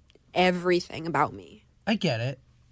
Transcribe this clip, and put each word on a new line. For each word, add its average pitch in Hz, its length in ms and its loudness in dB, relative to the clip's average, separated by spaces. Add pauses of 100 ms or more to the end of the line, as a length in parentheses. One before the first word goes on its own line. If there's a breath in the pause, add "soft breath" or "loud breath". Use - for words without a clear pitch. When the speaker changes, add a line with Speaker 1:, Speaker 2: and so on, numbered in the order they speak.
(340)
Speaker 1:
everything 180 760 2
about 143 260 0
me. 95 320 -18 (200)
Speaker 2:
I 220 100 0
get 143 240 0
it. 127 200 -4 (320)